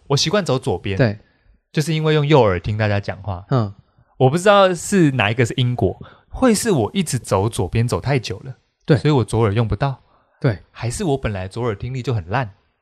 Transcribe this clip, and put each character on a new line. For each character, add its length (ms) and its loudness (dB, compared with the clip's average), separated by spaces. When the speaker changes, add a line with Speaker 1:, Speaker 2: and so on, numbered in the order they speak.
Speaker 1:
我 80 0
习 140 0
惯 140 0
走 140 0
左 200 -4
边。 180 -6
Speaker 2:
对。 220 0
Speaker 1:
就 120 -2
是 120 -2
因 80 -4
为 120 2
用 120 2
右 140 6
耳 180 4
听 200 -6
大 100 0
家 100 0
讲 240 -8
话。 280 -8
Speaker 2:
嗯。 220 0
Speaker 1:
我 140 4
不 80 -2
知 60 -6
道 300 6
是 380 2
哪 180 4
一 40 0
个 100 2
是 140 -4
因 180 0
果， 240 -2
会 260 2
是 160 -2
我 240 2
一 80 0
直 160 -4
走 300 0
左 200 -4
边 180 0
走 140 -2
太 180 -2
久 220 -8
了， 140 -16
Speaker 2:
对。 120 4
Speaker 1:
所 120 0
以 40 4
我 120 2
左 180 -2
耳 100 2
用 140 0
不 80 -2
到。 240 -4
Speaker 2:
对。 180 0
Speaker 1:
还 200 -8
是 120 -6
我 140 0
本 160 -4
来 160 -8
左 160 -8
耳 100 -2
听 200 -10
力 80 -8
就 100 -4
很 160 -4
烂， 200 -4